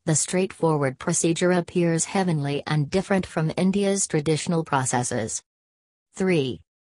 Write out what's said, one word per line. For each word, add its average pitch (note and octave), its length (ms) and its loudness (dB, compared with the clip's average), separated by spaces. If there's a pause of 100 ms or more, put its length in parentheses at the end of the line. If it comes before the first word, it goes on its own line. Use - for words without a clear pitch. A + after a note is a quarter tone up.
the D#3+ 80 2
straightforward D#3 840 0
procedure F3 540 2
appears E3+ 520 0
heavenly D3+ 640 0
and D3+ 240 0
different F#3+ 340 0
from D#3 320 -2
India's G3 480 0
traditional D#3 580 0
processes. B2 800 -2 (720)
Three. D3+ 480 0 (260)